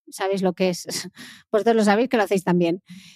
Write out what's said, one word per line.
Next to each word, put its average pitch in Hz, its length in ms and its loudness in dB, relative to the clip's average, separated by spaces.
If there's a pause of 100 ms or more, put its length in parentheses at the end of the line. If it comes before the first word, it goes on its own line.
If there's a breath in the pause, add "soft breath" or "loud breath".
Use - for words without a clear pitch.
¿Sabéis 196 340 -4
lo 185 100 0
que 185 160 0
es? 175 160 -6
<laughs> - 280 -8 (380 loud breath)
Vosotros 226 240 2
lo 220 80 4
sabéis 208 260 2
que 247 80 0
lo 214 60 2
hacéis 190 200 0
también. 175 400 0 (320 loud breath)